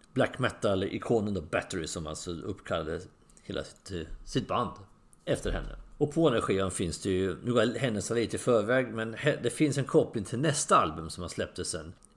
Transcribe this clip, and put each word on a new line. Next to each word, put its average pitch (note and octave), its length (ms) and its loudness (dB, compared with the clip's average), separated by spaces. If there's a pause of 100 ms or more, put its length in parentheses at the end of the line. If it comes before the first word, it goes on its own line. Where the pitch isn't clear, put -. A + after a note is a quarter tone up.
(140)
black - 260 2
metal-ikonen G#2 920 0
då, F#2 80 0
Bathory, E2 460 -4
som D#2 200 -6
alltså D#2 240 -8
uppkallade E2+ 720 -4 (400)
hela - 220 -6
sitt, - 280 -16
eh, E2 160 -6 (180)
sitt A#2+ 220 -2
band G2+ 240 -2 (540)
efter - 260 -2
henne. - 240 -4 (220)
Och D3 160 0
på E3 160 4
den A2+ 100 4
här - 20 4
skivan F#2+ 300 0
finns E2+ 300 -4
det - 80 0
ju, F#2 340 2
nu A#2+ 100 0
går A#2 260 4
händelserna A#2 400 0
lite G#2+ 160 0
i G2+ 40 -4
förväg, A#2+ 540 4
men A2+ 220 -4
he-, C#3 280 0
det B2 60 0
finns C#3+ 280 2
en C3+ 80 0
koppling C#3+ 380 4
till A2+ 160 -4
nästa D#3 360 2
album E2 340 2
som - 120 -10
han E2 80 -6
släppte F2 360 -4
sen, E2 280 -8 (240)